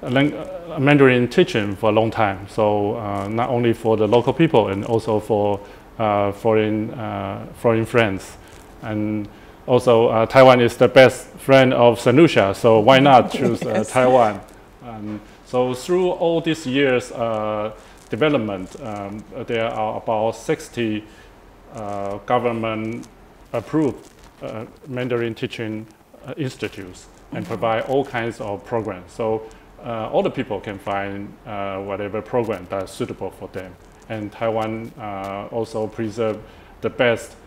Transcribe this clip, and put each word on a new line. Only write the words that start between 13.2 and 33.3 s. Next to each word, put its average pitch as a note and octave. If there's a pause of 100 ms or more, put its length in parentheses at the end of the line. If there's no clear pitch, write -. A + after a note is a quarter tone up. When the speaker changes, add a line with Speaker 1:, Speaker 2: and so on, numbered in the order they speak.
Speaker 2:
<laughs> -
Speaker 1:
choose, A#2+
uh, A#2
Speaker 2:
Yes. A2
Speaker 1:
Taiwan? B2+ (440)
Um, G#2 (260)
so B2+
through F3+
all E3+
these D#3
years, B2+
uh, G#2+ (360)
development, A2
um, G#2 (220)
there A2+
are A#2
about A2
sixty, A2+ (720)
uh, G2+
government A2+ (440)
approved, C3 (320)
uh, B2+ (220)
Mandarin B2
teaching, A2 (400)
uh, C3
institutes G#2 (260)
and A#2
Speaker 2:
Mm-hmm. A2+
Speaker 1:
provide A2
all C3+
kinds A#2
of G2+
programs. G2+
So, A2 (400)
uh, A2+
all E3+
the F#3+
people G#2+
can G2
find, G2+ (120)
uh, G2
whatever G2+
program G#2
that's F#2+
suitable G#2